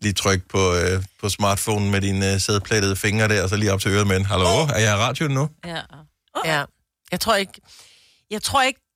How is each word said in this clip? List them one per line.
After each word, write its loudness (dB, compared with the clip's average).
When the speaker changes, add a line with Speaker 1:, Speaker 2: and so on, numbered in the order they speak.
Speaker 1:
Lige 0
tryk 0
på, 2
øh, 0
på -2
smartphonen 0
med 2
dine, 0
øh, 0
sædplettede 0
fingre 0
der, 2
og 0
så -2
lige 2
op 0
til -2
øret 2
med 2
en, 0
"Hallo, 2
er -2
jeg 2
i 0
radioen -2
nu?" 0
Speaker 2:
Ja. -8
Speaker 3:
Ja. -2
Jeg -4
tror 0
ikke, -2
jeg -8
tror 0
ikke, -2